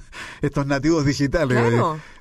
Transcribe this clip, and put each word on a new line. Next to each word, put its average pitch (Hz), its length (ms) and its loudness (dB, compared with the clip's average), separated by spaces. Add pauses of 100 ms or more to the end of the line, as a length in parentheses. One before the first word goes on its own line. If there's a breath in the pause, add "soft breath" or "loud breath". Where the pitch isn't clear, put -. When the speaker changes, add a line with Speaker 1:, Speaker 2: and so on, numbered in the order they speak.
(420 loud breath)
Speaker 1:
Estos 143 240 -2
nativos 143 400 0
digitales, 139 520 0
Speaker 2:
Claro, 120 380 2
Speaker 1:
eh. 156 60 -12 (200 loud breath)